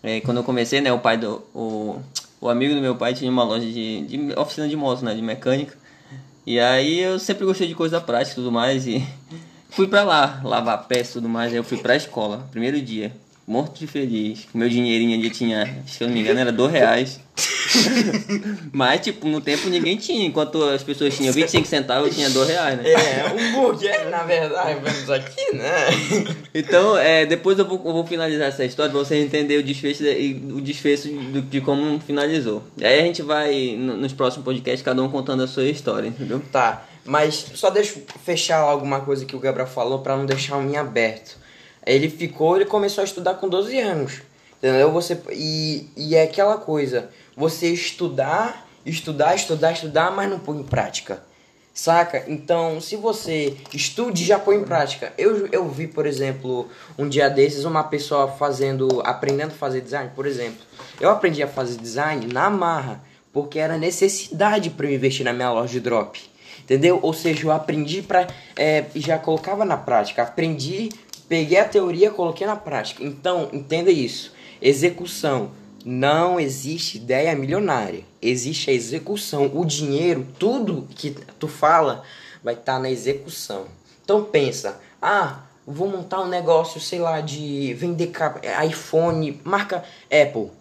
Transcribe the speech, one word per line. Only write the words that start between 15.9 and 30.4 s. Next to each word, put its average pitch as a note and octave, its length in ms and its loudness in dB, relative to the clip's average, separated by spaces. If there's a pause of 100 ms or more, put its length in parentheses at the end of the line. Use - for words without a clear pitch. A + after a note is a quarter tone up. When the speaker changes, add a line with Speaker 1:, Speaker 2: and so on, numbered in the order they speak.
Speaker 1:
eu - 20 -2
não A#2+ 80 0
me A#2 60 2
engano, A#2 180 4
era B2 140 2
dois B2 180 4
reais. B2+ 480 4 (160)
<laughs> G#3 1400 0
Mas, C3+ 280 2
tipo, - 280 -6
no D3+ 120 0
tempo D3 280 -2
ninguém F3 280 0
tinha. G#3+ 300 -2
Enquanto D3+ 380 0
as C#3 180 0
pessoas C#3 340 -2
tinham C3+ 160 2
vinte D#3+ 160 2
e - 20 -4
cinco D#3+ 160 2
centavos, C3+ 420 2
eu - 60 0
tinha C#3+ 160 0
dois C3 180 4
reais, D#3+ 300 0
né? A#2+ 120 -6
Speaker 2:
É, D3 440 4
um A#3 180 0
burguês, G#3 580 2
na E3+ 140 -2
verdade, D#3+ 560 0
vemos C#3 300 -4
aqui, C#3 460 -2
né? C#3 300 0 (680)
Speaker 1:
Então, F#3 420 6
é, D#3 300 6
depois E3+ 320 2
eu F#3+ 80 4
vou, F#3 180 -4
eu E3 80 -2
vou E3 140 0
finalizar D#3+ 420 0
essa C3+ 160 -2
história C#3 260 0
pra C#3 100 0
vocês D3 240 2
entenderem D3 380 2
o C3+ 40 -2
desfecho C#3+ 360 -4
de, D3 80 2
e C3+ 420 -2